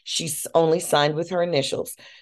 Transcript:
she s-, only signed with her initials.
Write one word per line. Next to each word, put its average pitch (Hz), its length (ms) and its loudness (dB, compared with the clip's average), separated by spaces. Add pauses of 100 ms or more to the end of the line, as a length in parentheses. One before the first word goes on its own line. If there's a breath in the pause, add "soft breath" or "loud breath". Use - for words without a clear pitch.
she - 220 -4
s-, - 280 -6
only 165 240 4
signed 151 360 2
with 175 160 -4
her 175 120 0
initials. 160 540 -2 (240 loud breath)